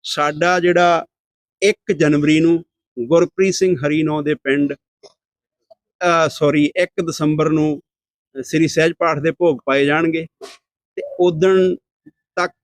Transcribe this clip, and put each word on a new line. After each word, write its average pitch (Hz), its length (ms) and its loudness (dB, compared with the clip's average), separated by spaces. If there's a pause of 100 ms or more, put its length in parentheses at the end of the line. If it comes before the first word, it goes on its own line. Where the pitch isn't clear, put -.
ਸਾਡਾ 160 580 -2
ਜਿਹੜਾ 175 460 2 (560)
ਇੱਕ 202 300 -2
ਜਨਵਰੀ 151 480 2
ਨੂੰ 165 240 2 (340)
ਗੁਰਪ੍ਰੀਤ 170 560 0
ਸਿੰਘ 185 220 0
ਹਰੀ 147 260 -2
ਨਾਂ 151 200 -4
ਦੇ 151 120 -2
ਪਿੰਡ, 139 400 -2 (300)
ਅਹ, - 1200 -4
ਸੌਰੀ, 147 480 0
ਇੱਕ 180 260 -4
ਦਸੰਬਰ 156 480 -2
ਨੂੰ 151 300 0 (600)
ਸ੍ਰੀ 160 260 0
ਸਹਿਜ 160 300 0
ਪਾਠ 160 200 0
ਦੇ 156 120 0
ਭੋਗ 156 360 0
ਪਾਏ 139 200 2
ਜਾਣਗੇ, 160 400 -2 (720)
ਤੇ - 60 -10 (180)
ਉਦਣ 180 540 2 (340)
ਤੱਕ - 440 -8 (120)